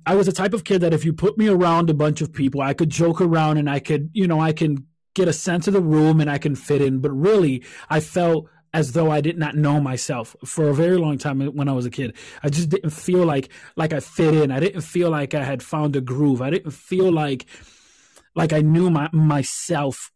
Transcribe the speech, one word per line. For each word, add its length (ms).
I 120
was 100
the 60
type 220
of 100
kid 160
that 140
if 100
you 80
put 260
me 100
around 420
a 40
bunch 280
of 100
people, 300
I 120
could 160
joke 300
around 380
and 120
I 80
could, 360
you 120
know, 140
I 120
can 340
get 140
a 40
sense 360
of 60
the 80
room 380
and 100
I 80
can 180
fit 240
in. 200
But 100
really, 520
I 100
felt 480
as 200
though 180
I 100
did 180
not 160
know 260
myself 540
for 260
a 40
very 220
long 220
time 240
when 260
I 40
was 140
a 40
kid. 260
I 60
just 220
didn't 200
feel 340
like, 260
like 160
I 80
fit 340
in. 160
I 80
didn't 220
feel 300
like 240
I 100
had 180
found 320
a 60
groove. 420
I 80
didn't 220
feel 400
like, 340
like 180
I 100
knew 280
my, 220
myself 1040